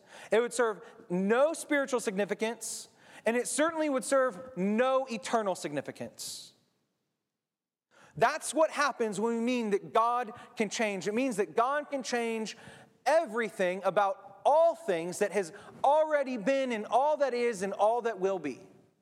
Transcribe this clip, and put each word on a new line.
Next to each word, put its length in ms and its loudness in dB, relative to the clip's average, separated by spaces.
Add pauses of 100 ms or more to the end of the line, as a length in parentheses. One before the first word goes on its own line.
(300)
It 100 6
would 120 -2
serve 300 0 (260)
no 460 2
spiritual 460 0
significance. 880 -4 (360)
And 140 2
it 100 -2
certainly 400 0
would 160 -2
serve 340 2 (160)
no 560 2
eternal 440 -2
significance. 1000 -8 (1700)
That's 340 0
what 180 2
happens 480 -2
when 160 0
we 60 -2
mean 300 -2
that 240 -2
God 360 2 (280)
can 100 0
change. 400 -2
It 60 -4
means 220 0
that 200 -2
God 340 0
can 120 -4
change 520 -4 (520)
everything 760 0
about 360 2 (300)
all 280 6
things 420 -2
that 140 0
has 200 -2 (300)
already 540 2
been 340 0
and 160 -2
all 300 2
that 180 0
is 280 0
and 100 -2
all 300 2
that 180 -4
will 180 2
be. 220 -6 (420)